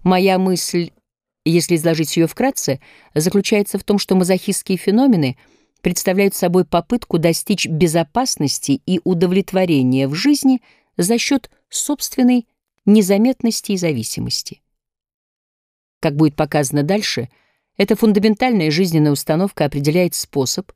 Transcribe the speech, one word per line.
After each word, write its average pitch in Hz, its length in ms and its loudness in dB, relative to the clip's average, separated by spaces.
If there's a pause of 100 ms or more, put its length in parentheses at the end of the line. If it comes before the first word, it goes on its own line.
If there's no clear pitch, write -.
Моя 185 340 2
мысль, 180 540 -2 (520)
если 170 300 2
изложить 160 420 0
её 165 120 2
вкратце, 247 500 -4 (380)
заключается 202 640 0
в - 60 -8
том, 202 140 0
что - 160 -2
мазохистские 185 640 0
феномены 196 600 2 (420)
представляют 185 560 0
собой 175 280 2
попытку - 540 -2
достичь 165 480 0
безопасности 160 1200 -2
и 180 160 -2
удовлетворения 175 1040 0
в 139 80 -4
жизни 262 480 2 (340)
за 208 220 0
счёт - 320 -2 (180)
собственной - 800 -2 (400)
незаметности 214 840 2
и 190 40 -2
зависимости. 120 880 -6 (1400)
Как 151 160 -2
будет 151 220 2
показано 147 480 -2
дальше, 180 440 -4 (480)
эта 202 200 0
фундаментальная 208 760 2
жизненная 160 400 2
установка 160 540 -2
определяет 151 500 0
способ - 600 -6